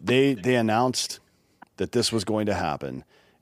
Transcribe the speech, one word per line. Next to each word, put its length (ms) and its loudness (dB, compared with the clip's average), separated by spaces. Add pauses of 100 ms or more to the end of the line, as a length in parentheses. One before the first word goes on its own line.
they, 340 4
they 200 0
announced 640 0 (600)
that 120 -4
this 220 0
was 120 -2
going 220 -2
to 80 0
happen, 480 -4 (400)